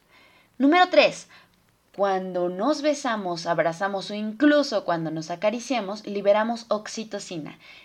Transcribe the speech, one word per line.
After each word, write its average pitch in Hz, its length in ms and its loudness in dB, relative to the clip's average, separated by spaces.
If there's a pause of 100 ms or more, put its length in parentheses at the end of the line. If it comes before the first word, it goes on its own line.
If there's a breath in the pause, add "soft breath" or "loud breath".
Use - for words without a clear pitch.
(580 soft breath)
Número 349 320 6
tres, 269 380 4 (680 loud breath)
cuando 185 540 0
nos 254 320 -2
besamos, 208 640 -2
abrazamos 170 640 -2
o 208 40 -6
incluso 233 720 2
cuando 165 260 -2
nos 160 200 -8
acariciamos, 214 760 -4
liberamos 208 600 0
oxitocina. 202 920 -8 (260 loud breath)